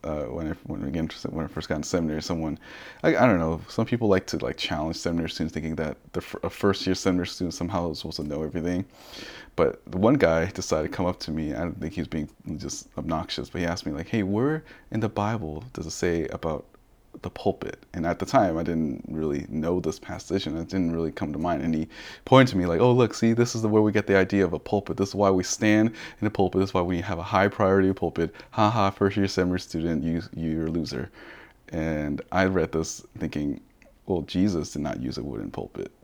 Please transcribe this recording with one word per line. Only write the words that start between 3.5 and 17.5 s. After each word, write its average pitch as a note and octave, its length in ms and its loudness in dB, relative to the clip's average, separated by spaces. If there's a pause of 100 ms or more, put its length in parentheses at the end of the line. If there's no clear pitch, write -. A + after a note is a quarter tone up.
some - 180 -2
people A#2+ 220 0
like F#2 200 4
to, - 100 -4
like, - 180 -4
challenge D#2+ 400 -4
seminary E2+ 340 -2
students D#2+ 240 -4
thinking D#2+ 220 -4
that D#2 220 -4 (160)
the F2+ 80 -2
f-, - 220 -10
a F#2+ 60 -2
first-year F#2+ 460 2
seminary F2+ 320 2
student E2+ 260 -4
somehow F2 380 -2
is D2+ 80 -8
supposed D#2+ 180 -8
to D#2+ 60 -6
know D2 180 -4
everything. F2 440 -2 (720)
But - 280 2
the F#2 120 -6
one A2 180 6
guy E2 300 4
decided D#2 460 -2
to - 40 -10
come F2+ 100 -2
up F2+ 160 -2
to D#2+ 100 -8
me. D2+ 220 -4
I A1+ 60 -6
don't F2 200 -6
think E2 140 -6
he F2 80 -4
was D2 60 -4
being D2+ 220 -4 (260)
just C#2+ 320 -10 (100)
obnoxious, D#2+ 520 -4
but - 100 -6
he E2+ 80 0
asked E2+ 180 -4
me, D2+ 60 -4
like, D2+ 160 -6
Hey, A2 160 0
where B2+ 400 0 (280)
in A2 100 -2
the A2+ 80 0
Bible G2+ 640 -4
does D#2+ 120 -6
it D#2+ 60 -8
say E2+ 360 0
about - 380 -4 (560)
the - 80 -8
pulpit. - 640 -4